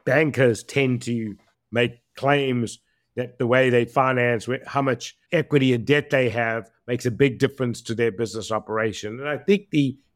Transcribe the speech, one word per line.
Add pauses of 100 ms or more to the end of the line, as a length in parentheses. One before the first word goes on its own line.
bankers
tend
to (380)
make (160)
claims (380)
that
the
way
they
finance,
wh-,
how
much (160)
equity
and
debt
they
have, (160)
makes
a
big
difference
to
their
business
operation.
And
I
think
the (180)